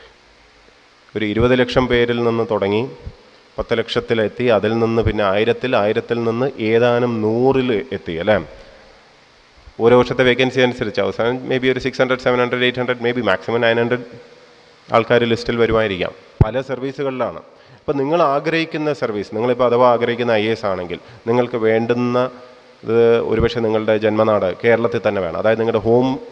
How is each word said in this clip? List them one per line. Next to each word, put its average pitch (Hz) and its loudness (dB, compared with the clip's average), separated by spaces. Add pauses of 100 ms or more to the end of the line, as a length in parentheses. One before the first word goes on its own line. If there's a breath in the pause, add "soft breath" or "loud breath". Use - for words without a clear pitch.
(1160 loud breath)
ഒരു 107 -2
ഇരുപത് 117 2
ലക്ഷം 123 0
പേരിൽ 120 0
നിന്ന് 117 0
തുടങ്ങി 104 0 (680)
പത്ത് - -2
ലക്ഷത്തിലെത്തി, 113 -2
അതിൽ 113 2
നിന്ന് 113 2
പിന്നെ 107 0
ആയിരത്തിൽ, 110 0
ആയിരത്തിൽ 113 -2
നിന്ന് 117 -2
ഏതാനും 117 2
നൂറിൽ 123 0
എത്തി, 90 -8
അല്ലേ? 87 0 (1300 loud breath)
ഓരോ 120 6
വർഷത്തെ 135 2
vacancy 127 2
അനുസരിച്ച് 120 0
അവസാനം 120 -2
maybe 131 0
ഒരു 123 -4
six 127 -4
hundred, 127 0
seven 123 0
hundred, 123 0
eight 123 0
hundred, 123 -2
maybe 120 -2
maximum 107 0
nine 117 2
hundred 120 0 (880)
ആൾക്കാർ 117 4
ലിസ്റ്റിൽ 117 -2
വരുമായിരിക്കാം. 110 0 (340)
പല 117 -2
സർവീസുകളിലാണ്. 127 -6 (420 loud breath)
അപ്പം 147 -4
നിങ്ങൾ 147 0
ആഗ്രഹിക്കുന്ന 151 0
service, 107 -4
നിങ്ങളിപ്പോൾ 123 0
അഥവാ 123 6
ആഗ്രഹിക്കുന്ന 120 0
ഐ 107 2
എ 113 0
എസ് 107 -4
ആണെങ്കിൽ 90 -6 (280 loud breath)
നിങ്ങൾക്ക് 120 0
വേണ്ടുന്ന 120 0 (540 loud breath)
ഇത് 117 4
ഒരുപക്ഷെ 113 -2
നിങ്ങളുടെ 110 0
ജന്മനാട് 107 2
കേരളത്തിൽ 117 0
തന്നെ 101 0
വേണം. 85 -4
അതായത് 110 2
നിങ്ങളുടെ 110 0
home 123 2 (120)